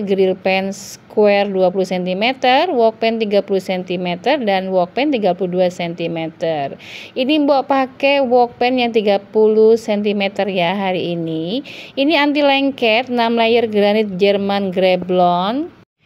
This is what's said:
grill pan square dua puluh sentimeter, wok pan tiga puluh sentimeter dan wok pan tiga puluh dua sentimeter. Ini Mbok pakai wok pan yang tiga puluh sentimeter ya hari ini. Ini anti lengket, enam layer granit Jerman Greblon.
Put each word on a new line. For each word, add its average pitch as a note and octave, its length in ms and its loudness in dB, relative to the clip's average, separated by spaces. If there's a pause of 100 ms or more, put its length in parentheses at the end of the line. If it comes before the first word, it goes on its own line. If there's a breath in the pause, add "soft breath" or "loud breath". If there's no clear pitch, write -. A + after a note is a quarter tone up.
grill F#3+ 320 0
pan F#3+ 320 -2
square G3+ 800 0
dua F#3 240 2
puluh F#3+ 80 0
sentimeter, A3 880 0
wok A3+ 320 0
pan A3+ 160 0
tiga G#3 240 0
puluh G3 160 -2
sentimeter F#3 800 -4
dan F#3+ 320 -2
wok F3+ 240 0
pan C#4 160 -2
tiga G#3 240 0
puluh F3+ 320 -2
dua - 80 2
sentimeter. E3 1040 -6 (400 loud breath)
Ini C#4 240 0
Mbok C4+ 240 2
pakai C#4 560 0
wok A#3+ 320 2
pan B3 240 0
yang A#3+ 160 0
tiga G3+ 240 2
puluh A3 560 4
sentimeter G3+ 720 -2
ya F#3 320 -2
hari F3 400 -2
ini. E3 480 -6 (320 loud breath)
Ini C#4+ 240 2
anti D4 240 0
lengket, C4 640 0
enam A#3 240 0
layer A#3 320 2
granit G#3 560 0
Jerman G3+ 480 0
Greblon. F#3 1040 0 (320 loud breath)